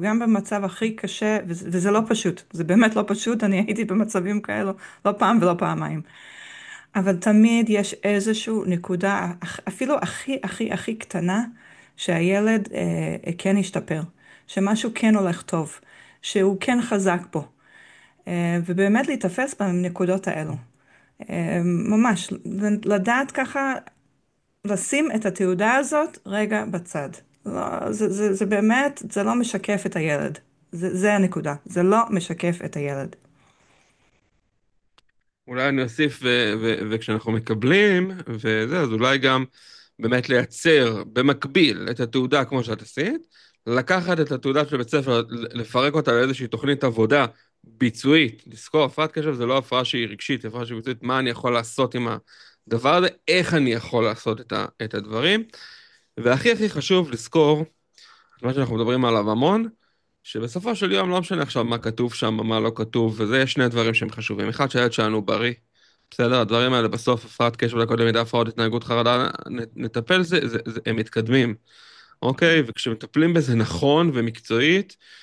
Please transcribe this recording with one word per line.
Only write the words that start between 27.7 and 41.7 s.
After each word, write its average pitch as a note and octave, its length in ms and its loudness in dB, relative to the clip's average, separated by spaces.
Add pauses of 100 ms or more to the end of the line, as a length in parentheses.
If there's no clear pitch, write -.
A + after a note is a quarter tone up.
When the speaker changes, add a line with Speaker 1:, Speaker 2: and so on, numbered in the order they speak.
Speaker 1:
זה, G#3+ 180 -2
זה, G3+ 240 0
זה G3+ 120 0
באמת, A3 560 2 (100)
זה G3+ 120 -2
לא A3+ 120 0
משקף G#3 500 -2
את G3+ 100 -4
הילד. D3 440 -2 (320)
זה, F3 260 -4
זה G#3 160 4
הנקודה, F3+ 420 0 (100)
זה F3 180 0
לא F#3+ 140 6 (120)
משקף F3 560 -2
את - 100 -10
הילד. C#3+ 400 -6 (2250)
Speaker 2:
אולי B2+ 220 -2
אני C3+ 140 0
אוסיף, C3 400 -2
ו-, B2 380 2
ו-, A2+ 140 0 (160)
וכשאנחנו A2+ 400 -2
מקבלים, F3+ 800 2 (160)
וזה, A2+ 520 -2
אז C3+ 120 0
אולי B2 260 2
גם C3 280 2 (540)
באמת A#2+ 300 0
לייצר B2 760 2 (100)
במקביל C3+ 800 2